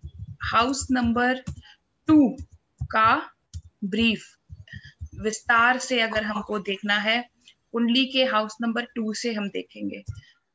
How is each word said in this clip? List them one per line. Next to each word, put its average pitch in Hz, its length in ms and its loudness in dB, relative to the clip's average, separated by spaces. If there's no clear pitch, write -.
house 247 480 0
number 247 520 2
two 302 300 6
का 233 480 2
brief 214 540 0
विस्तार 233 580 2
से 247 220 -2
अगर 214 220 -2
हमको 208 360 -4
देखना 202 380 -2
है, 220 320 0
कुंडली 233 340 2
के 262 200 2
house 214 360 0
number 233 240 -2
two 220 280 -6
से 233 200 -4
हम 202 160 -4
देखेंगे, 202 540 -8